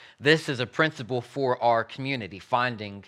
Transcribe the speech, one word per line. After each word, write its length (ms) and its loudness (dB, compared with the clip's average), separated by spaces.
this 300 4
is 140 -2
a 40 -2
principle 540 -2
for 420 0
our 220 4
community, 560 -8
finding 680 -2